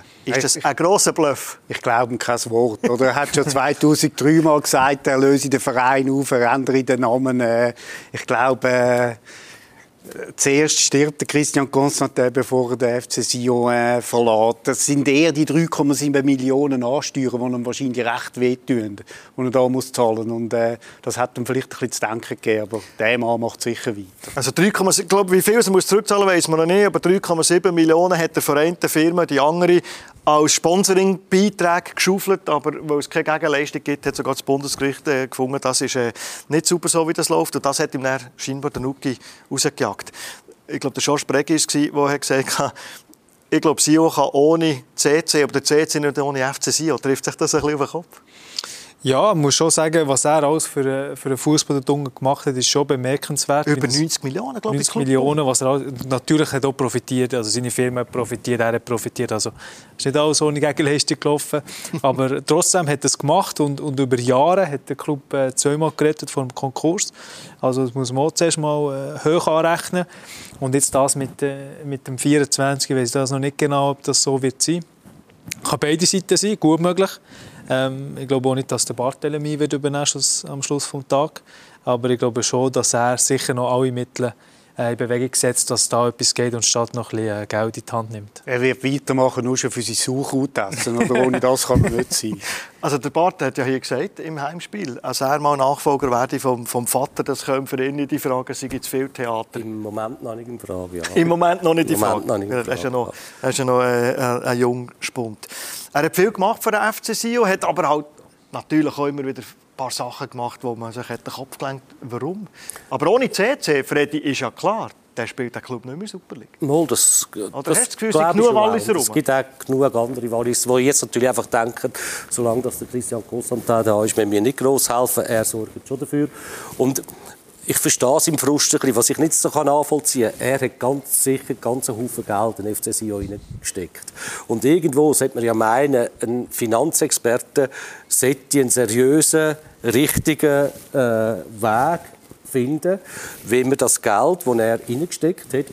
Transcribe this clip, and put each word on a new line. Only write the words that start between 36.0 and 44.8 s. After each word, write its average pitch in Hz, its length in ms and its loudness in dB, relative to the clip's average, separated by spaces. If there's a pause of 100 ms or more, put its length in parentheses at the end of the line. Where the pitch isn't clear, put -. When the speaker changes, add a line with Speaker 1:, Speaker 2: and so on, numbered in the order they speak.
Speaker 1:
nicht 156 180 0
sauber 175 220 0
so, 165 180 2
wie 165 60 0
das 160 160 -2
läuft. 160 260 0
Und 135 100 -2
das 139 140 0
hat 151 160 -2
ihm 131 80 -6
dann 131 180 -2 (160)
scheinbar 139 360 -6
der 123 100 -8
Nuki 131 340 -4 (320)
rausgejagt. - 600 -2 (560)
Ich 147 140 -8
glaube, 135 140 -4
der - 100 -4
George 143 240 0
Bregi 143 260 2
war - 20 6
es, 151 120 0
der 143 400 0
hat 143 120 -2 (300)
gesagt, 139 240 -2 (400)
<laughs> - 360 -20
ich 156 100 4
glaube, 151 200 2
Sion 160 300 6
kann 139 220 2
ohne 151 500 4 (140)